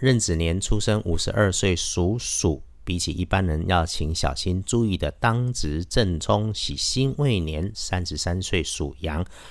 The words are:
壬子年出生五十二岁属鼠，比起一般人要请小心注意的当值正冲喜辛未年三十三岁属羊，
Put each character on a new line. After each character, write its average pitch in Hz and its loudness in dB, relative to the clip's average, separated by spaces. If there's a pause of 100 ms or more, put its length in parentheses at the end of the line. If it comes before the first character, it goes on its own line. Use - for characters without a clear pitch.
壬 127 6
子 90 2
年 82 2
出 110 2
生 107 2
五 - 2
十 - 0
二 101 4
岁 92 2
属 90 0
鼠， - 0 (200)
比 90 -4
起 85 -4
一 90 -2
般 98 0
人 82 0
要 87 4
请 80 -2
小 71 -2
心 92 -2
注 117 2
意 95 0
的 76 -2
当 120 0
值 78 -2
正 95 2
冲 107 0
喜 - -6
辛 131 0
未 135 2
年 80 -2
三 92 -4
十 78 -8
三 87 -2
岁 92 0
属 73 -6
羊， 80 -2 (280)